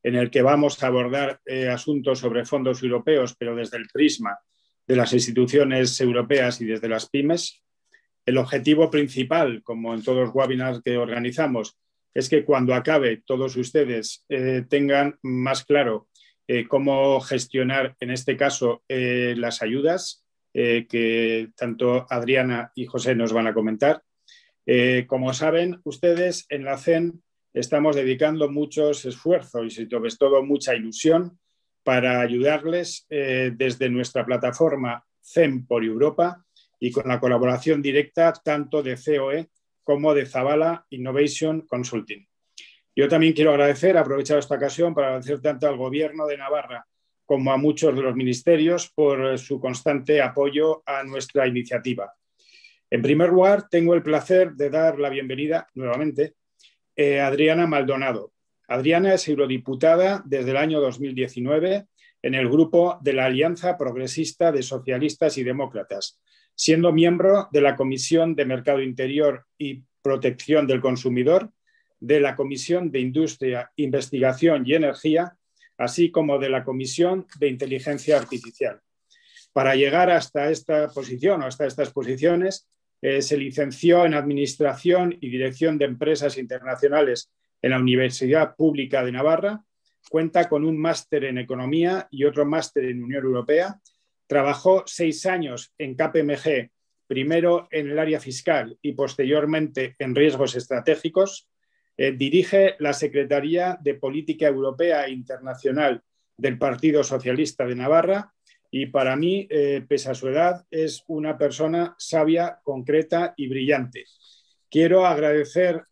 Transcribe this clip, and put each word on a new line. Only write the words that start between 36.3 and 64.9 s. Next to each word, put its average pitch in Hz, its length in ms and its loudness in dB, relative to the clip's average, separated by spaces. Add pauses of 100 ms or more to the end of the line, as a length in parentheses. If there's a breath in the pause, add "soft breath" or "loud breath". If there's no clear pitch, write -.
y 123 120 -4
con 127 160 -2
la 123 120 -2
colaboración 127 640 2
directa 147 520 2
tanto 147 500 -4
de 127 140 -6
C 147 220 0
O 135 120 -2
E 160 180 -4 (340)
como 147 300 2
de 139 140 2
Zavala 151 600 0
Innovation 143 720 -2
Consulting. 120 680 -8 (680 loud breath)
Yo 139 120 4
también 160 260 4
quiero 151 180 4
agradecer, 143 460 4
aprovechar 139 400 2
esta 143 180 -2
ocasión 160 380 -2
para 143 140 0
agradecer 131 340 -4
tanto 147 260 -2
al 135 100 0
Gobierno 151 500 -4
de 143 100 -4
Navarra 135 480 -6 (400)
como 135 260 2
a 135 60 2
muchos 147 380 2
de 135 80 -2
los 131 100 0
ministerios 151 800 2
por 135 460 2
su 135 200 -6
constante 135 600 0
apoyo 143 640 0
a 139 180 -6
nuestra 135 440 -2
iniciativa. 120 680 -4 (760 soft breath)
En 120 120 0
primer 151 260 4
lugar, 190 400 4
tengo 170 240 4
el 170 80 4
placer 156 520 2
de 143 180 -4
dar 156 280 2
la 143 100 0
bienvenida 139 640 -4
nuevamente, 135 580 -2 (640 soft breath)
eh, 143 260 2
a 139 60 2
Adriana 156 400 4
Maldonado. 135 640 -2 (340)
Adriana 165 460 2
es - 140 0
eurodiputada 151 960 2
desde 131 260 -2
el 135 60 0
año 151 240 0
dos 123 180 -2
mil 139 140 -6
diecinueve 143 720 -2 (360 soft breath)
en 135 120 -2
el 131 160 0
grupo 170 520 4
de 135 120 0
la 131 120 0
Alianza 170 520 0
Progresista 139 760 -2
de 139 120 -2
Socialistas 135 760 -2